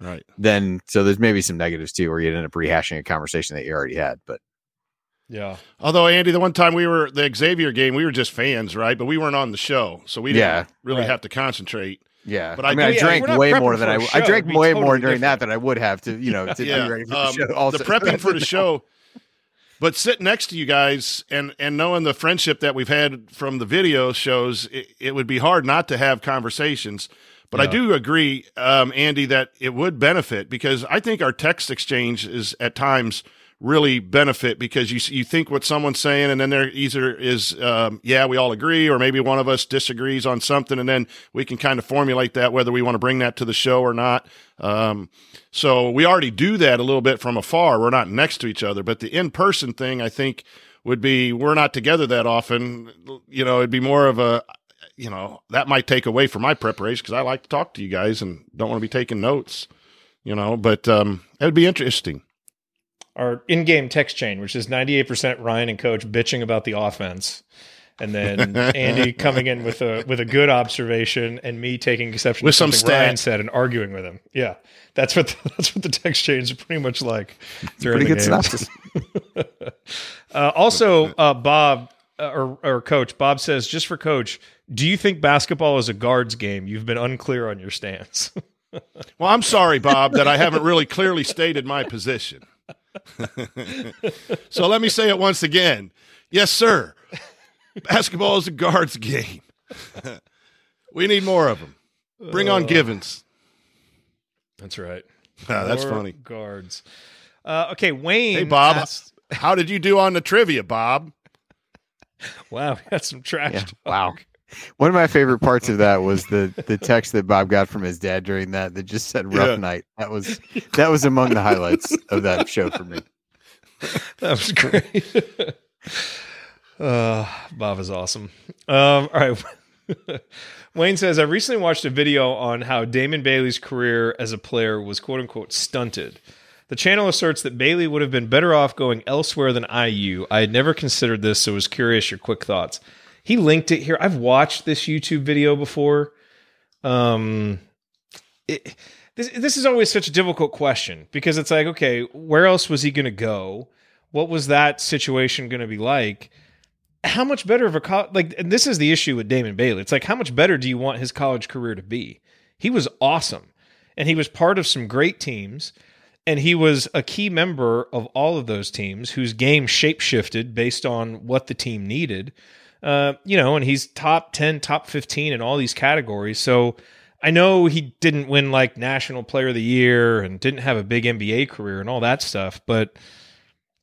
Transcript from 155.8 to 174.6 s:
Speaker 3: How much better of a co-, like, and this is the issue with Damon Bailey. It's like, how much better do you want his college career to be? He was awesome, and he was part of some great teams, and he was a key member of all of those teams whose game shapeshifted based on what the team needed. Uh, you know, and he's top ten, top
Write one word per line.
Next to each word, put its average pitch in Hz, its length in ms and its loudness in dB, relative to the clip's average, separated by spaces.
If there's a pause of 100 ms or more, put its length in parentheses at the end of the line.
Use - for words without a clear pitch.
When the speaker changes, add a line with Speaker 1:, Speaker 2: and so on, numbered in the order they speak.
Speaker 3:
How 247 200 0
much 277 220 -4
better 233 220 2
of 160 80 0
a 156 60 -2
co-, 196 320 -2
like, 170 260 -2
and 175 120 -4
this 247 140 4
is 240 140 0
the 151 120 4
issue 151 240 0
with 110 120 -6
Damon 113 280 -2
Bailey. 110 260 0
It's 98 100 -4
like, 139 140 0
how 214 100 -2
much 147 200 -6
better 165 220 4
do 127 100 -4
you 127 100 -2
want 127 220 -4
his 127 120 -8
college 131 360 -4
career 117 280 -8
to 92 80 -14
be? 107 360 -10 (380)
He 240 140 0
was 190 160 2 (120)
awesome, 139 460 0 (500)
and 143 120 -4
he 160 80 4
was 156 120 0
part 185 300 2
of 170 80 -2
some 120 220 -2
great 143 320 0
teams, 113 520 -12 (540)
and 151 140 0
he 170 160 4
was 156 400 4
a 135 80 -2
key 208 260 -4
member 135 640 0
of 120 140 -6
all 156 320 -2
of 120 80 -8
those 101 240 -6
teams 101 400 -10
whose 120 220 -4
game 131 340 2
shapeshifted 120 880 0
based 120 300 -4
on 117 420 -6
what 127 200 -2
the 131 60 -8
team 110 320 -8
needed. 120 480 -6 (480)
Uh, 143 320 0 (100)
you 196 140 0
know, 143 180 4
and 139 100 0
he's 135 220 0
top 160 460 -2
ten, 151 260 -2
top 147 280 -4